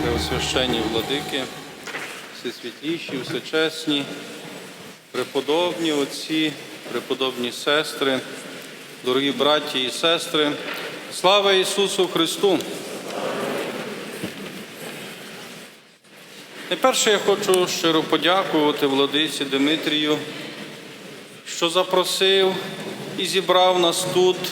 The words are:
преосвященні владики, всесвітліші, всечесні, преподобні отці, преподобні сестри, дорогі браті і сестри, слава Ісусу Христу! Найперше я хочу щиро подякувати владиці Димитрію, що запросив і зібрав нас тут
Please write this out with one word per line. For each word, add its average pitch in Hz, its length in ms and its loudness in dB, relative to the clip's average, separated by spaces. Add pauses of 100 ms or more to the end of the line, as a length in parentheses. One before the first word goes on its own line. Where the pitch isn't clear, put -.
преосвященні 120 760 0 (100)
владики, 131 520 -2 (920)
всесвітліші, 147 880 -6
всечесні, 151 800 -2 (1080)
преподобні 156 800 0
отці, 151 640 0 (380)
преподобні 123 600 -2
сестри, 143 680 0 (880)
дорогі 135 260 2
браті 143 520 2
і 131 60 0
сестри, 160 600 2 (640)
слава 196 400 6
Ісусу 190 540 4
Христу! 165 520 2 (4000)
Найперше 175 420 4
я 202 60 6
хочу 190 500 4
щиро 160 360 2
подякувати 156 840 2
владиці 139 580 2
Димитрію, 151 720 2 (1300)
що - 240 -2
запросив 185 840 4 (640)
і 190 80 -2
зібрав 180 540 4
нас 170 340 2
тут 180 240 6 (140)